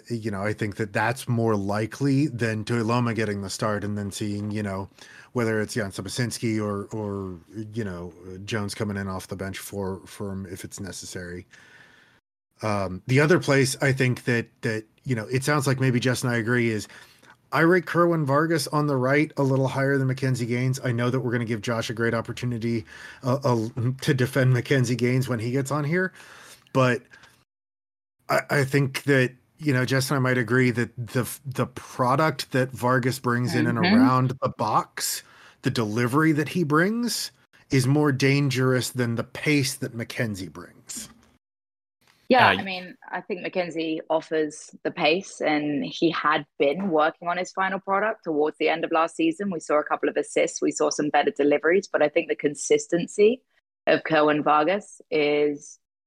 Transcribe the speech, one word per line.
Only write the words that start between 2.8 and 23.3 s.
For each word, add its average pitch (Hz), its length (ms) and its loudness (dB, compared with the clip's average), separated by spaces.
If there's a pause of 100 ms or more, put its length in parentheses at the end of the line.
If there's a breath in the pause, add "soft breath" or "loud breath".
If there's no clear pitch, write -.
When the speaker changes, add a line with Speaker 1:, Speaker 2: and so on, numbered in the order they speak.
Speaker 1:
getting 104 280 -2
the 95 80 -8
start 104 340 -2
and 101 120 -4
then 101 140 -6
seeing, 104 400 -6
you 107 120 -4
know, 98 260 -6 (440 loud breath)
whether 113 300 0
it's 104 100 -6
Jan 101 180 -4
Sobocinski 110 720 -4
or, 101 220 -4 (120)
or, 98 420 -6 (340)
you 113 120 -6
know, 90 280 -10 (320)
Jones 104 300 -4
coming 104 240 -4
in 98 100 -6
off 92 200 -8
the 98 80 -10
bench 95 220 -8
for, 95 460 -8
for 101 260 -10
him 95 200 -8
if 95 140 -14
it's - 140 -14
necessary. 90 680 -12 (1160 soft breath)
Um, 98 440 -2
the 131 140 4
other 151 200 6
place 135 400 2
I 139 120 2
think 127 320 0
that, 117 240 0 (120)
that, 110 240 -4 (200)
you 131 100 -2
know, 107 160 -4
it 131 140 -2
sounds 147 220 2
like 131 140 0
maybe 127 200 2
Jess 123 220 0
and 127 80 0
I 120 60 0
agree 117 320 0
is 107 180 -2 (640 loud breath)
I 139 80 2
rate 170 260 4
Kerwin 165 400 2
Vargas 147 420 2
on 151 180 0
the 143 100 0
right 143 420 2
a 143 40 2
little 131 260 2
higher 135 280 0
than 135 100 0
Mackenzie 131 380 -2
Gaines. 127 400 0
I 127 80 -2
know 120 160 0
that 127 120 0
we're 120 120 -4
gonna 120 140 -2
give 110 160 -4
Josh 113 260 -4
a 113 60 -6
great 113 180 0
opportunity, 117 720 -4 (400 loud breath)
uh, 127 180 2